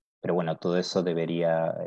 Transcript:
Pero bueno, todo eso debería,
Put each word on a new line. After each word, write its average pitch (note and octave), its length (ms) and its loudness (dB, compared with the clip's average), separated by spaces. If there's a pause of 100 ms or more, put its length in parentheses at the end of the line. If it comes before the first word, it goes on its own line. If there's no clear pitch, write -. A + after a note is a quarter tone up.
(200)
Pero - 140 -2
bueno, E2+ 240 0
todo F2+ 200 0
eso F2+ 240 0
debería, E2 720 0 (140)